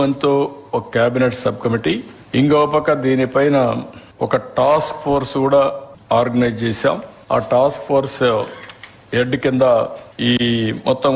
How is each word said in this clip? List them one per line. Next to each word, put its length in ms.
మందితో 340
ఒక 80
క్యాబినెట్ 480
సబ్ 200
కమిటీ. 320
ఇంకో 180
పక్క 180
దీనిపైన 520
ఒక 120
టాస్క్ 460
ఫోర్స్ 400
కూడా 180
ఆర్గనైజ్ 460
చేశాం. 320
ఆ 20
టాస్క్ 360
ఫోర్స్ 340
హెడ్ 300
కింద 200
ఈ 20
మొత్తం 280